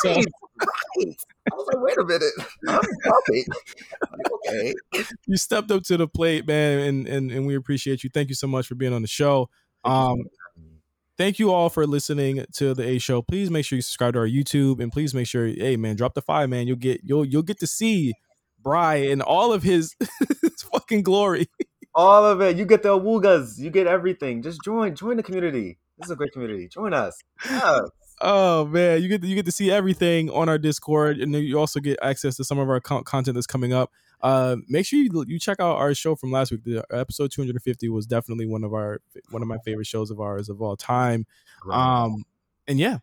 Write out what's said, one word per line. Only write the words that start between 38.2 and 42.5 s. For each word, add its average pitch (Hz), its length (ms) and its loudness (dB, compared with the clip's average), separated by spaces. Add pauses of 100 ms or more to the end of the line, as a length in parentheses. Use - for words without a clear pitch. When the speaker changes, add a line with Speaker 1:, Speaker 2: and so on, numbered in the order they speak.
Speaker 1:
one 110 160 -4
of 107 100 -6
our, 104 260 -6 (300)
one 113 140 -8
of 113 40 -6
my 113 160 -8
favorite 107 220 -6
shows 110 240 -6
of 107 100 -12
ours 101 300 -6
of 101 100 -10
all 107 160 -6
time. 120 520 -2 (360)
Speaker 2:
Right. 95 140 -4 (260)
Speaker 1:
Um, 107 200 -6 (440)